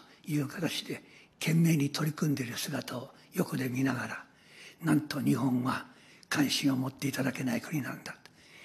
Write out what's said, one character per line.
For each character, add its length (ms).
い 120
う 80
形 360
で、 180
懸 140
命 240
に 140
取 180
り 40
組 200
ん 20
で 80
い 40
る 100
姿 400
を 140
横 220
で 140
見 140
な 100
が 140
ら、 180
な 120
ん 60
と 200
日 140
本 280
は 220
関 220
心 240
を 20
持 140
っ 20
て 160
い 60
た 100
だ 80
け 140
な 100
い 60
国 200
な 120
ん 100
だ 80
と。 80